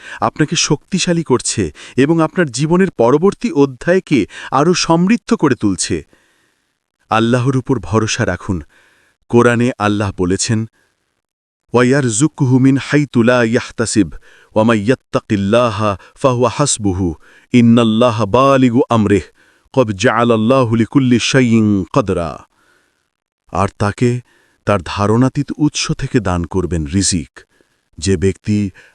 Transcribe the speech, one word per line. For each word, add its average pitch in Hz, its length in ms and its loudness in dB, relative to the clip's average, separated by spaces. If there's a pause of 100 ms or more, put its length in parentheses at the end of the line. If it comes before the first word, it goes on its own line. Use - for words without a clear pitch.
(200)
আপনাকে 147 360 -2
শক্তিশালী 170 640 -2
করছে 107 480 -2 (260)
এবং 151 260 2
আপনার 156 280 -2
জীবনের 160 400 0
পরবর্তী 151 600 0
অধ্যায়কে 139 760 0 (240)
আরও 156 240 2
সমৃদ্ধ 185 600 0
করে 147 200 0
তুলছে। 92 480 -4 (1080)
আল্লাহর 120 460 0
উপর 131 220 -2
ভরসা 110 480 -2
রাখুন। 90 360 -6 (680)
কোরআনে 120 500 2
আল্লাহ 104 380 -2
বলেছেন, 98 500 -2 (1040)
"ওয়ায়ারযুকহু 127 840 2
মিন 135 180 4
হাইতু 135 460 0
লা 123 220 2
ইয়াহতাসিব, 113 680 -2 (440)
ওয়া 110 100 2
মান 113 120 2
ইয়াত্তাকিল্লাহা 107 1200 -2 (160)
ফাহুয়া 123 400 0
হাসবুহু, 98 600 -2 (380)
ইন্নাল্লাহা 117 720 4
বালিগু 131 640 2
আমরিহি, 101 380 0 (440)
কদ 123 180 0
জাআলাল্লাহু 117 840 0
লিকুল্লি 123 440 2
শাইইন 110 720 2
কদরা।" 87 540 -4 (1080)
আর 95 160 -2 (100)
তাকে 120 420 -2 (440)
তার 104 200 0
ধারণাতীত 120 720 0
উৎস - 360 -2
থেকে 135 280 -2
দান 90 240 -2
করবেন 82 420 -4
রিজিক। 87 540 -4 (580)
যে 92 180 -2
ব্যক্তি 98 540 -2 (240)